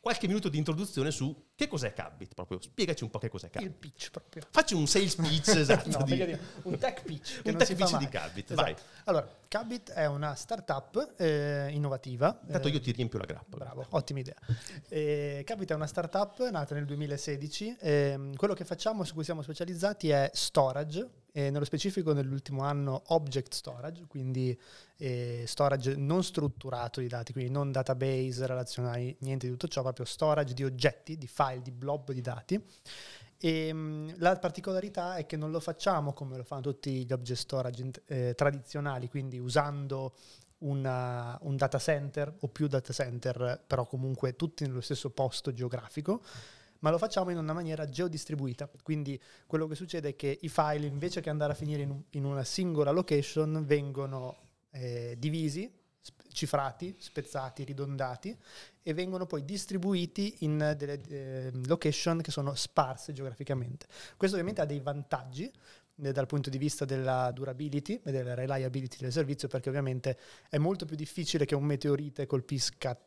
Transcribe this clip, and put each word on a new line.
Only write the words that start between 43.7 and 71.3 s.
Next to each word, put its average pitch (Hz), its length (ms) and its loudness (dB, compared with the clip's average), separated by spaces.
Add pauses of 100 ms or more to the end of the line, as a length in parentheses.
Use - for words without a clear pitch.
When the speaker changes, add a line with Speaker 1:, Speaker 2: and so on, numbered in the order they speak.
Speaker 2:
comunque 131 500 -2
tutti 156 300 -2
nello 127 160 -2
stesso 135 280 -4
posto 135 440 -2
geografico, 127 680 -4 (580)
ma 156 100 4
lo 170 80 4
facciamo 190 320 0
in 170 80 -2
una 156 160 -2
maniera 156 340 -4
geodistribuita. 143 800 -2 (140)
Quindi 143 360 -2 (280)
quello 160 200 2
che 156 80 -4
succede 160 360 -4
è 127 60 -6
che 139 260 -2
i 165 60 -4
file, 151 380 4
invece 147 340 -2
che 160 100 -4
andare 147 220 2
a - 20 0
finire 147 280 -2
in 139 80 -2
un, 139 200 -6
in 139 140 -2
una 139 200 0
singola 156 460 2
location, 156 760 2
vengono, 135 720 0 (340)
eh, 120 480 -6
divisi, 156 520 0 (300)
sp-, - 320 -20
cifrati, 143 640 -2
spezzati, 135 680 -6
ridondati 139 680 -4 (480)
e 160 120 -2
vengono 185 320 -2
poi 151 180 -4
distribuiti 190 920 -2
in 151 400 2
delle, 143 300 -4
eh, 131 420 -6 (160)
location 165 560 2
che 156 80 -4
sono 143 240 0
sparse 131 580 0
geograficamente. 131 760 -4 (300)
Questo 190 200 2
ovviamente 180 260 0
ha - 20 4
dei 143 160 -2
vantaggi, 139 720 -4 (500)
eh, 139 100 0
dal 131 120 2
punto 143 240 0
di 135 80 -2
vista 143 300 0
della 131 440 2
durability 139 720 -4
e 147 80 -4
della 127 220 0
reliability 131 680 -2
del 127 120 -2
servizio, 139 360 0
perché 131 200 -2
ovviamente 131 480 0 (320)
è - 80 -2
molto 165 300 2
più 156 100 -6
difficile 151 480 0